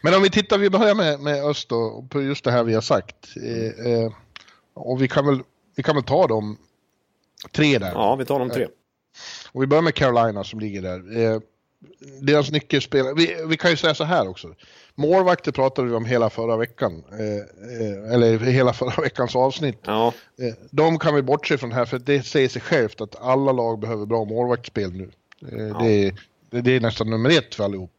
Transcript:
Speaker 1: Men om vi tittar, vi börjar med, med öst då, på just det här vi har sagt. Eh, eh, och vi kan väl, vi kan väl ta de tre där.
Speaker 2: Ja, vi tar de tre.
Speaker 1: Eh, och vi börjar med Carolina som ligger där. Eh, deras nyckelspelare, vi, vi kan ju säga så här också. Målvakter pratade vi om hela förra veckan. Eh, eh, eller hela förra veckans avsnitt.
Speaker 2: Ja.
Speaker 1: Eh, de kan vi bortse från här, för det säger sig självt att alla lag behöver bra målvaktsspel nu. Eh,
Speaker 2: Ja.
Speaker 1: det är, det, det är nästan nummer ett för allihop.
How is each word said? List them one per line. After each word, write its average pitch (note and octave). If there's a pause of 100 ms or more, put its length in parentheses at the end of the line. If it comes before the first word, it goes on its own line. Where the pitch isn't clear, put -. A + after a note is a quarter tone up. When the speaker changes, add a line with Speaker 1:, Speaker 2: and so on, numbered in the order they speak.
Speaker 1:
Men D#3+
om F#3+
vi G3
tittar, G#3
vi G3+
börjar G#3
med, D#3
med C#3+
öst D3
då, A#2
på C#3+
just C#3
det A#2+
här A#2+
vi A#2
har A2
sagt. - (280)
Eh, A2+
eh, A2+ (640)
och B2+
vi C3
kan C#3+
väl, C3+ (360)
vi C#3
kan D#3
väl C3+
ta D#3
de G#2+ (920)
tre D3
där. F#2+
Speaker 2:
Ja, G#2+
vi C3
tar C#3
de B2+
tre. B2+
Speaker 1:
Eh, - (840)
och C3
vi C3+
börjar D3+
med E3
Carolina A2+
som A2
ligger G2+
där. F#2 (120)
Eh, A2 (840)
deras C#3+
nyckelspelare, C#3
vi, E3 (100)
vi D#3+
kan F3
ju D3+
säga D#3
så E3
här D3+
också. F2 (400)
Målvakter F3
pratade C3
vi A#2+
om A2+
hela A#2
förra A2+
veckan. A2
Eh, G#2+ (680)
eh, G#2
eller A#2
hela B2
förra B2+
veckans B2+
avsnitt. C3
Speaker 2:
Ja. A2+ (260)
Speaker 1:
Eh, A#2+ (180)
de D#3
kan D3+
vi C#3+
bortse C#3+
från A#2+
här, A#2+
för B2
det C3+
säger C3
sig B2+
självt A#2+
att G#2
alla C3+
lag A#2
behöver A2
bra A2+
målvaktsspel A2+
nu. F#2+ (400)
Eh, A2
Speaker 2:
Ja. G#2
Speaker 1:
det A#2 (160)
är, F#2+ (340)
det, A#2+
det B2+
är B2+
nästan A2+
nummer A2+
ett D#3+
för G#2+
allihop. G2